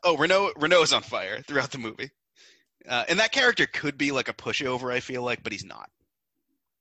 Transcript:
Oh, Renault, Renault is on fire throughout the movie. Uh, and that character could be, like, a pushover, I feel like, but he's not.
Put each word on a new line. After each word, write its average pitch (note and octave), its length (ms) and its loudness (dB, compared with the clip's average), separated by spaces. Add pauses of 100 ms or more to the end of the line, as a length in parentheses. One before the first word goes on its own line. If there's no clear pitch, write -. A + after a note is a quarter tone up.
Oh, E3+ 140 4
Renault, F#3 400 2
Renault D#3+ 260 6
is D3+ 100 2
on A2+ 80 2
fire G#2 460 -6
throughout C3+ 240 -2
the C#3 60 -10
movie. A#2 340 -8 (760)
Uh, A#2+ 220 0
and F3 140 2
that A3 100 2
character B3 340 4
could C#3+ 320 -4
be, C#3+ 140 0
like, B2+ 160 -2
a B2 60 -6
pushover, B2+ 580 -4
I B2 80 0
feel B2+ 240 -6
like, A#2+ 180 -4
but A#2 120 -8
he's F#2 100 -10
not. - 260 -16 (920)